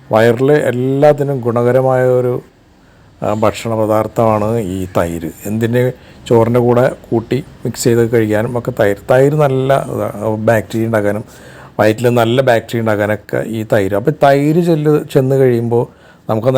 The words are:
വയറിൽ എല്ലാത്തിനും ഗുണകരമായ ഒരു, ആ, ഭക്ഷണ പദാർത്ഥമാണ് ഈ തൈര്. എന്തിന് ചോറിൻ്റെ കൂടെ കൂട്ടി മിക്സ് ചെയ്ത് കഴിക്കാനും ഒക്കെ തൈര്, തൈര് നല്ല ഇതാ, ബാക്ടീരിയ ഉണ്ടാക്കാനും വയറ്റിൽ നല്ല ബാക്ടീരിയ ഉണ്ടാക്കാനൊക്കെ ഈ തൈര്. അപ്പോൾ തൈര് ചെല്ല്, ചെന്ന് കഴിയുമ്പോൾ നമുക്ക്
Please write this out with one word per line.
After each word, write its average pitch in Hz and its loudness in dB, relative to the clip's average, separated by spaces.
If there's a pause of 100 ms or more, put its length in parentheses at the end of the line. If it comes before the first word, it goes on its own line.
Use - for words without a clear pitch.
(120)
വയറിൽ 117 4 (200)
എല്ലാത്തിനും 139 0 (100)
ഗുണകരമായ 127 2 (160)
ഒരു, 123 -2 (920)
ആ, - -2 (160)
ഭക്ഷണ 107 -2 (100)
പദാർത്ഥമാണ് 107 0 (280)
ഈ - -6 (180)
തൈര്. 85 -2 (200)
എന്തിന് 117 0 (460)
ചോറിൻ്റെ 117 2
കൂടെ 120 2 (240)
കൂട്ടി 117 -4 (240)
മിക്സ് 120 -6
ചെയ്ത് 117 4 (120)
കഴിക്കാനും 110 0
ഒക്കെ 123 -6
തൈര്, 101 0 (120)
തൈര് 139 4
നല്ല 131 0 (240)
ഇതാ, 107 -4 (420)
ബാക്ടീരിയ 113 -2
ഉണ്ടാക്കാനും 104 -2 (540)
വയറ്റിൽ 110 2 (140)
നല്ല 117 2 (100)
ബാക്ടീരിയ 113 -2
ഉണ്ടാക്കാനൊക്കെ 107 -2 (180)
ഈ - -6 (120)
തൈര്. 101 0
അപ്പോൾ 151 -2 (100)
തൈര് 143 2
ചെല്ല്, 151 0 (200)
ചെന്ന് 135 2
കഴിയുമ്പോൾ 117 0 (460)
നമുക്ക് 113 0